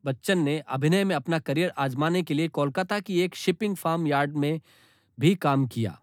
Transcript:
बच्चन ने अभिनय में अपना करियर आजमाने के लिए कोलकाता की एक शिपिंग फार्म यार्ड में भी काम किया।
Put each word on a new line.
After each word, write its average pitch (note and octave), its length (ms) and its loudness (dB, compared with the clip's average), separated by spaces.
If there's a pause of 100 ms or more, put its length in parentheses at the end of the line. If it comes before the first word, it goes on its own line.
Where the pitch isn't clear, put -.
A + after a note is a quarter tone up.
बच्चन C#3+ 340 0
ने D3+ 200 2 (100)
अभिनय D#3 360 2
में F#3 120 0
अपना D#3+ 220 -2
करियर D3+ 320 0
आजमाने C#3+ 520 0
के D3+ 120 -4
लिए D#3+ 140 0
कोलकाता F3+ 520 -2
की F3+ 200 -2
एक F3+ 140 0
शिपिंग G3 420 -2
फार्म E3 300 -2
यार्ड C#3+ 300 0
में D3 240 0 (600)
भी F3 140 4
काम C#3 320 2
किया। A2 360 -4